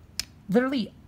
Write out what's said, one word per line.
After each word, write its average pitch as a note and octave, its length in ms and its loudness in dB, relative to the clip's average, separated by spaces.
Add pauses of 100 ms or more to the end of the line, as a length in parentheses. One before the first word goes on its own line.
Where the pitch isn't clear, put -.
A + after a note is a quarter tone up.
(500)
literally, B3 440 0 (140)